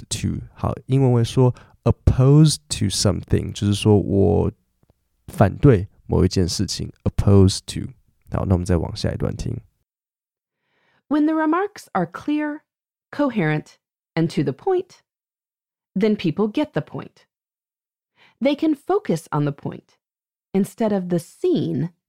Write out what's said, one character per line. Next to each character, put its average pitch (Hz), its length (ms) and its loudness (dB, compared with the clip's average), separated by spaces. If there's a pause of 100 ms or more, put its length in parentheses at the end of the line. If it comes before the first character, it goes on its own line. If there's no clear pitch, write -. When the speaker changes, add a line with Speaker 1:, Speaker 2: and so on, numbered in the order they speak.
Speaker 1:
to。 90 320 -6 (120)
好， - 200 -6 (140)
英 135 140 0
文 123 120 4
会 117 100 2
说 123 320 2 (300)
opposed 143 720 4 (100)
to - 200 -4
something， 92 680 -2
就 - 120 -6
是 101 80 2
说 104 240 4
我 92 540 2 (760)
反 92 280 0
对 101 320 4 (200)
某 87 180 2
一 - 20 2
件 92 180 0
事 82 200 -4
情， 80 260 -10 (140)
opposed 98 640 4
to。 - 220 -10 (400)
好， - 160 -6
那 95 100 2
我 - 20 0
们 87 80 -4
再 90 100 0
往 - 180 -4
下 - 160 -6
一 - 60 -8
段 - 220 -6
听。 - 180 -8 (1600)
Speaker 2:
When 302 140 2
the 320 80 0
remarks 311 580 -2
are 175 140 -2
clear, 294 560 -6 (480)
coherent, 180 680 -2 (380)
and 165 160 0
to 156 120 -2
the 139 80 -2
point, - 520 -4 (880)
then 214 220 0
people 196 320 -2
get 302 260 -4
the 151 80 -4
point. - 460 -16 (1120)
They 277 140 0
can 320 180 0
focus 277 580 -4
on 147 140 -2
the 147 60 -2
point - 480 -14 (560)
instead 208 360 -2
of 185 180 -4
the 175 100 0
scene 170 760 -4 (160)